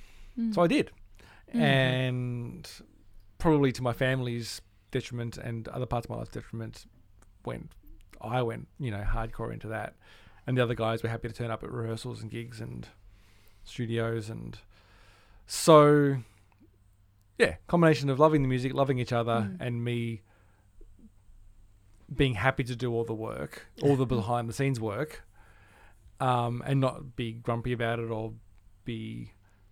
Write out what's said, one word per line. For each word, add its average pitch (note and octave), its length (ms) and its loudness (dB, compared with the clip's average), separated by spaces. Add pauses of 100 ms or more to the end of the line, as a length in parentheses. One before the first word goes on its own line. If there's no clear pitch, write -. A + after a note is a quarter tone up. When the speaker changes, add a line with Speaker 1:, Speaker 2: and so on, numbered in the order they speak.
(380)
Speaker 1:
Mm. A3+ 160 -2
Speaker 2:
so F3 80 6
I F3 40 6
did. - 240 2 (600)
Speaker 1:
Mm-hmm. A#3 100 0
Speaker 2:
And B2+ 1080 2 (680)
probably C#3+ 340 6
to B2+ 100 -6
my B2 100 0
family's B2 680 -2 (300)
detriment A#2+ 480 -4
and A2+ 300 -8
other B2+ 180 -4
parts A#2+ 200 -4
of - 40 -10
my A2 60 -6
life's A2+ 140 -8
detriment, A2+ 560 -12 (580)
went, A#2+ 260 -8 (500)
I A#2 220 -2
went, A#2 240 -4 (140)
you B2+ 100 -4
know, G2+ 120 -6
hardcore A2+ 500 -4
into G#2+ 160 -10
that. G#2+ 260 -8 (520)
And B2+ 100 0
the B2+ 60 4
other A#2+ 120 2
guys A2+ 280 0
were A2 80 -2
happy A#2 180 -6
to A2 60 -10
turn A#2 160 -6
up A2 120 -6
at - 80 -10
rehearsals A2+ 520 -6
and A2 80 -10
gigs A#2 300 -10
and B2 280 -10 (720)
studios. A2+ 680 -4
And A2+ 280 -12 (880)
so, D3 720 8 (1200)
yeah, - 180 4 (120)
combination D#3+ 420 4
of C3 80 0
loving D#3 240 6
the C3 60 0
music, B2+ 260 0
loving C3+ 240 2
each B2 140 -2
other, A#2 300 2 (100)
Speaker 1:
Mm. F#2 80 -10
Speaker 2:
and A#2+ 240 -4
me A#2 380 -4 (1900)
being C3 200 2
happy C3 300 0
to B2 100 -6
do A#2+ 180 -4
all A#2 120 0
the A#2 100 -6
work, A2+ 520 -8 (160)
all C#3+ 140 6
the C3 100 2
Speaker 1:
<laughs> B2 120 0
Speaker 2:
behind A#2 300 -2
the A2+ 40 -8
scenes C#3 280 0
work, A2 440 -6 (960)
um, B2 460 0
and C#3 140 2
not C3 360 -2
be A#2 160 -6
grumpy A#2 400 -4
about A#2 260 -2
it A#2 120 -6
or A2 220 -4 (520)
be, A2+ 480 -8 (400)